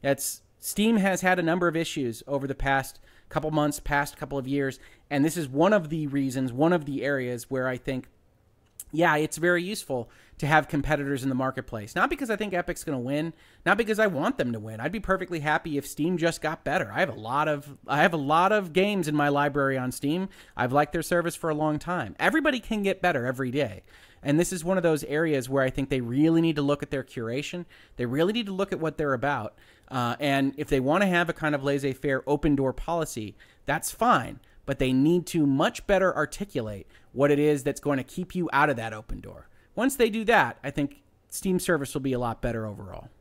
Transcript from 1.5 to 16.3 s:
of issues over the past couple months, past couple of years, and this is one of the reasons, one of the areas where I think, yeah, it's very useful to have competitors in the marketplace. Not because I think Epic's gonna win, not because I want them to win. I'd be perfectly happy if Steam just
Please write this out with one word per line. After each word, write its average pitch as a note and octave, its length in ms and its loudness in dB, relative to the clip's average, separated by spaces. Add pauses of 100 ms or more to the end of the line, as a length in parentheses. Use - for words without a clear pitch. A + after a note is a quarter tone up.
of D#3+ 80 0
issues C#3+ 500 -4
over C#3 220 -4
the C3+ 80 -4
past C3+ 440 0 (280)
couple D3+ 240 -4
months, D3 300 0
past C#3+ 340 -2
couple C#3 220 -8
of B2+ 100 -6
years, C3+ 320 -2 (300)
and C#3+ 160 2
this D#3+ 100 0
is D#3 140 -4
one D#3+ 240 4
of E3+ 160 2
the D#3 180 -2
reasons, C3+ 460 -2
one D3+ 180 4
of E3 140 2
the C3+ 180 -4
areas B2+ 460 -4
where C3 180 -2
I B2+ 80 -2
think, B2+ 320 -6 (840)
yeah, D#3 260 4
it's D3+ 200 -2
very F3 240 2
useful D#3+ 480 -6 (280)
to D3+ 100 -2
have D3+ 220 4
competitors C#3+ 520 -2
in C3+ 60 -2
the C3+ 80 0
marketplace. B2 600 -6
Not G#3+ 140 2
because C#4 200 -6
I G#3+ 80 0
think G3+ 160 -4
Epic's F3 320 -4
gonna C#3+ 120 -4
win, C#3+ 360 -4 (320)
not G3 120 4
because G#3+ 220 -2
I G#3+ 80 4
want F#3 300 -2
them B2 160 0
to A2 60 -6
win. A2 200 -12
I'd D3 140 -4
be A3 80 -6
perfectly F#3 400 -2
happy D3+ 360 0
if C#3 80 -4
Steam F3 320 0
just E3 240 0